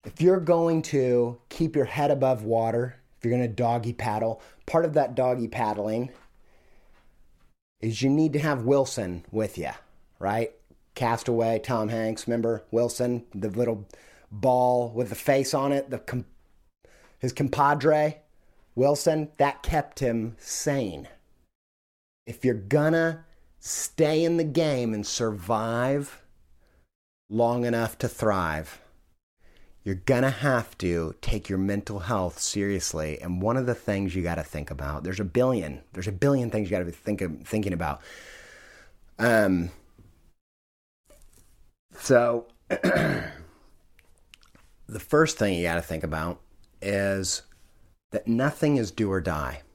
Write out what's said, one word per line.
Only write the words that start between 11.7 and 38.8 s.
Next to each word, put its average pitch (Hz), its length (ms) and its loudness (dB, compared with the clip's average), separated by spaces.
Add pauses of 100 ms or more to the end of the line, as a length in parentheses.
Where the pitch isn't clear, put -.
Hanks, 110 360 -4
remember 117 460 0
Wilson, 120 640 0
the 104 160 -4
little 110 360 -2 (460)
ball 123 600 2
with 113 180 -4
the 113 60 -8
face 135 380 2
on 139 200 0
it, 139 160 -2
the 123 100 -6
com-, - 260 -8 (960)
his 127 140 -4
compadre, 147 880 2 (540)
Wilson, 147 640 2
that 139 220 2
kept - 380 -2
him 117 380 -2
sane. 120 720 -4 (1160)
If - 160 -12
you're 123 120 2
gonna 160 680 0 (360)
stay - 640 0
in 165 140 2
the 165 60 2
game 135 520 0
and 104 100 -4
survive 117 1160 -2 (1040)
long 117 360 0
enough 117 340 -2
to 123 80 -2
thrive, 87 720 -2 (1000)
you're 98 100 -4
gonna 127 380 2
have 123 480 0
to 85 420 0
take - 280 -2
your 95 100 0
mental 101 400 -2
health 92 400 -2
seriously. 82 840 -2
And 90 220 -4
one 117 140 0
of 127 100 0
the 120 80 0
things 98 400 -2
you 92 80 0
gotta 82 200 -2
think 76 280 -8
about, 71 320 -6
there's 92 160 -6
a 107 40 -2
billion, 98 600 0 (100)
there's 92 140 -6
a 107 40 -2
billion 123 380 2
things 107 180 -2
you 98 80 0
gotta 90 100 0
be 87 60 -6
think-, 92 540 -6
thinking 101 280 -2
about. 80 280 -4 (1160)